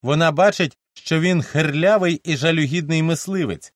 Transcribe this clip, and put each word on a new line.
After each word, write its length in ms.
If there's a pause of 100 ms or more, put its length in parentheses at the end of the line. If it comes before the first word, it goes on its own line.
Вона 300
бачить, 460 (160)
що 260
він 220
хирлявий 800
і 120
жалюгідний 640
мисливець 720